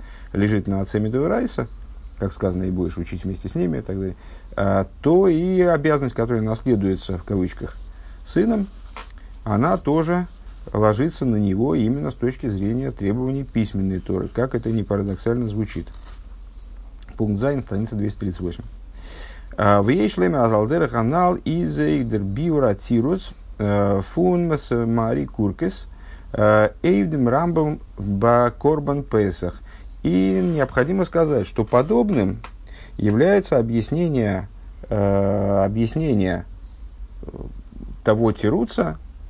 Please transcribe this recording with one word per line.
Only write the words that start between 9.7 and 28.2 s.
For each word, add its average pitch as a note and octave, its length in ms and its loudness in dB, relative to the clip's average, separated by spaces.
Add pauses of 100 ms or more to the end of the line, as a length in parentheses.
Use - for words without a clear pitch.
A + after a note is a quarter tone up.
тоже E3 500 0 (440)
ложится G#2+ 540 2
на A#2 100 4
него G#2+ 400 2
именно C3+ 360 0
с - 20 -12
точки B2 340 -4
зрения A2+ 440 -2
требований B2+ 520 -2
письменной F#2+ 560 0
Торы, F#2+ 300 -4
как B2+ 260 0
это A2+ 160 -2
ни A2+ 120 0
парадоксально G#2 640 -2
звучит. G#2 400 -4 (1300)
Пункт G#2 240 0
Зайн, C3+ 200 0
страница A2 340 -4
двести G2+ 240 -4
тридцать F#2+ 200 -4
восемь. F2 240 -6 (920)
А, G2+ 240 6
«Вееш F#3+ 340 2
лемер F3 240 4
азалдера A#2 480 4
ханал C#3+ 560 2
изейдер D3+ 800 0
биура B2+ 540 2
тируц, A#2 560 0 (260)
э, G2+ 440 2
фун F3 460 2
мас D#3 240 -2
мари A#2 540 2
куркес, B2 640 -2 (420)
э, G#2+ 380 6 (140)
эйвдем E3 440 2
рамбам D3+ 540 2 (160)
ба A#2 600 4